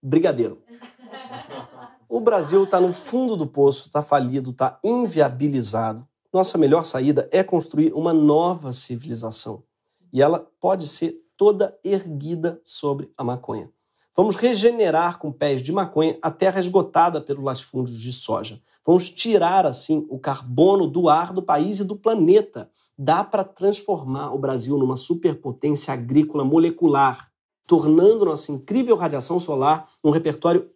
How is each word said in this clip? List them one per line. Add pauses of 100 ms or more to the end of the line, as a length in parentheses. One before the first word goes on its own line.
Brigadeiro. (1500)
O
Brasil
tá
no
fundo
do
poço,
tá
falido,
tá
inviabilizado. (260)
Nossa
melhor
saída
é
construir
uma
nova
civilização. (480)
E
ela (220)
pode
ser (160)
toda
erguida
sobre
a
maconha. (480)
Vamos
regenerar
com
pés
de
maconha
a
terra
esgotada
pelos
latifúndios
de
soja. (260)
Vamos
tirar,
assim,
o
carbono
do
ar
do
país
e
do
planeta. (260)
Dá
pra
transformar
o
Brasil
numa
superpotência
agrícola
molecular, (340)
tornando
nossa
incrível
radiação
solar (160)
um
repertório